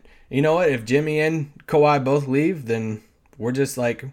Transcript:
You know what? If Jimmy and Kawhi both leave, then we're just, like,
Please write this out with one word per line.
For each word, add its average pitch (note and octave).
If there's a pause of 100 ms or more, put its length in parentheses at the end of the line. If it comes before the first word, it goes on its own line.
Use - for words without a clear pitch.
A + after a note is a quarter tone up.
(300)
You C3
know D#3
what? F3
If B2
Jimmy D3+
and D#3 (160)
Kawhi D3
both C#3
leave, D3
then A2 (340)
we're A#2+
just, C3+
like, A#2+